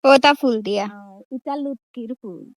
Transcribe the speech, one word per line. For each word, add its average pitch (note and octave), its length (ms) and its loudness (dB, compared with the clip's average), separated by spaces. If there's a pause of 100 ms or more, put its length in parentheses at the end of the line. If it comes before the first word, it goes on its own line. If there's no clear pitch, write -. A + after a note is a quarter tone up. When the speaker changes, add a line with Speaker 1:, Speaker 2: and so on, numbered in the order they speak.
Speaker 1:
ও, C#4 140 4
তা C#4+ 160 6
ফুল C4 280 0
দিয়া? G3+ 240 -4
Speaker 2:
ও, G#3 120 -14 (340)
এটা C4 240 -10
লুটকির C4 580 -12
ফুল F#3 300 -16 (140)